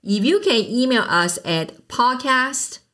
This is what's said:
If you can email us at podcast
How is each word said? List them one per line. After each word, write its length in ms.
If 220
you 160
can 240
email 380
us 420
at 440
podcast 880